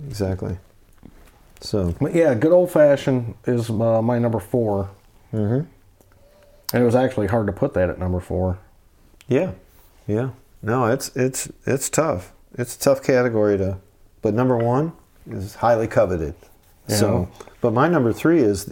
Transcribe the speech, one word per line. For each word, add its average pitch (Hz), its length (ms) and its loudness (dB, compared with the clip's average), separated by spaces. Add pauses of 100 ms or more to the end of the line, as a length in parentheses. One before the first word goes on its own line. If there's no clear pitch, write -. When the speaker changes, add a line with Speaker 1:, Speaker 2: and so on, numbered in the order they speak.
Speaker 1:
Exactly. 98 480 -4 (1040)
So. 90 400 -4
Speaker 2:
But 156 140 -2
yeah, 165 200 4
good 151 180 2
old-fashioned 143 840 4 (120)
is, 120 240 -2
uh, 113 320 0
my 120 160 0
number 117 220 0
four. 101 480 -2 (460)
Speaker 1:
Mm-hmm. 110 260 0 (1120)
Speaker 2:
And 123 100 2
it - 20 4
was 117 100 2
actually 123 320 0
hard 107 200 0
to 98 60 -2
put 139 220 -4
that 90 160 0
at - 80 -8
number 90 220 -4
four. 90 380 -4 (720)
Speaker 1:
Yeah. 139 240 0 (540)
Yeah. 117 240 -2 (320)
No, 117 240 0
it's, 131 300 -2
it's, 131 320 -4 (180)
it's - 220 -2
tough. 147 440 -4 (240)
It's - 200 -8
a - 20 -20
tough - 240 2
category 113 560 2
to, 95 200 -2 (440)
but 107 120 0
number 127 220 2
one 127 360 0 (380)
is 104 260 -12
highly 117 300 2
coveted. 90 480 -2 (540)
Speaker 2:
Yeah. 107 80 0
Speaker 1:
So, 95 320 0 (320)
but 117 120 0
my 131 160 2
number 131 240 2
three 160 280 2
is, 104 320 0